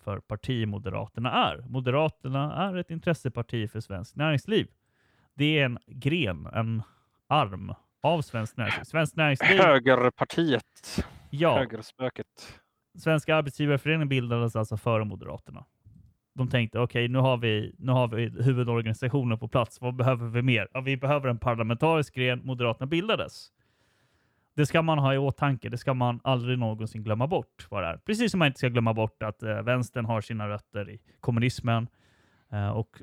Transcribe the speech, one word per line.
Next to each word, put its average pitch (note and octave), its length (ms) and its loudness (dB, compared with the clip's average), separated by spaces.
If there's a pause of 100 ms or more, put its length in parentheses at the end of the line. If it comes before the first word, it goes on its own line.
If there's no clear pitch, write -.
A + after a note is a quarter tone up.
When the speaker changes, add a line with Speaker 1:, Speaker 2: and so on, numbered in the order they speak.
Speaker 1:
för G2 160 -6
parti A2+ 480 -4
Moderaterna G#2 640 -6
är. A#2+ 360 0
Moderaterna C3+ 880 -2 (120)
är F#3 80 -6
ett F3+ 160 -8
intresseparti A#2+ 800 -4
för G#2+ 80 -8
svensk G2 360 -10
näringsliv. D#3 520 0 (640)
Det D3+ 260 2
är C#3 60 4
en A#2+ 120 -2 (100)
gren, B2+ 680 -2
en A2+ 280 0 (460)
arm G2 460 -2 (300)
av D#3 180 2
svenskt A2 360 -6
näringsliv. G2+ 260 -4
Svenskt D#3 320 -2
näringsliv. D#3 440 4
Speaker 2:
Högerpartiet. C3 1500 2 (240)
Speaker 1:
Ja. C#3+ 280 2
Speaker 2:
Högerspöket. B2 680 -4 (720)
Speaker 1:
Svenska D#3+ 380 0
Arbetsgivareföreningen D3 760 0
bildades A#2+ 460 0
alltså A2 220 -2
före A2 280 0
Moderaterna. F#2+ 600 -12 (680)
De B2+ 160 -2
tänkte, A#2 300 0
"Okej, A#2+ 280 0
nu B2+ 120 0
har C3 180 4
vi, A2 400 0
nu C3 140 -2
har B2+ 160 4
vi A2+ 220 -2 (140)
huvudorganisationen A#2+ 960 0
på A2+ 80 -8
plats. - 340 -2
Vad B2 140 -4
behöver A#2+ 340 0
vi A#2+ 120 0
mer?" A#2+ 320 2
"Ja, C3 80 -4
vi C3+ 160 -2
behöver C3+ 320 0
en A#2 100 0
parlamentarisk A#2+ 760 0
gren." B2 300 0
Moderaterna B2+ 420 -2
bildades. E3+ 600 -2 (1080)
Det D3 100 4
ska E3 160 2
man D#3+ 180 2
ha C3+ 140 4
i C3+ 40 2
åtanke. C3+ 520 0
Det A#2+ 80 -6
ska C3+ 160 -2
man B2 300 0
aldrig B2+ 360 0
någonsin A2 440 -4
glömma A2 240 0
bort D#3+ 420 -6
vad G2+ 140 -4
det E2+ 40 -2
är. E2 100 -4
Precis G#3+ 340 0
som G3 80 0
man D#3+ 80 6
inte C3+ 100 0
ska C3+ 100 0
glömma A#2 260 2
bort A2 300 -2
att, G#2+ 200 -8
eh, G#2+ 180 -4
vänstern A#2+ 440 -2
har A2+ 160 -2
sina G#2+ 280 -6
rötter G#2 400 -8
i G2+ 100 -16 (200)
kommunismen, A#2 680 0 (640)
eh, G#2 180 -2
och G#2+ 340 -6